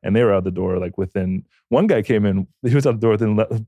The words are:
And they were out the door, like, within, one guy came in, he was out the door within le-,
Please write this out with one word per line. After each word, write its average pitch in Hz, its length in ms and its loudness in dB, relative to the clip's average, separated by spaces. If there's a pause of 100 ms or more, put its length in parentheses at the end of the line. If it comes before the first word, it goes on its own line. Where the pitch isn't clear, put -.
And 98 140 0
they 120 80 4
were 104 80 4
out 95 120 0
the 95 60 -4
door, 92 280 -2
like, 90 180 -8
within, 92 480 -4 (240)
one 170 180 2
guy 143 140 2
came 104 240 0
in, 95 220 0 (200)
he 120 80 2
was 143 120 2
out 127 60 2
the 113 80 -2
door 113 100 2
within 107 260 0
le-, 110 320 -2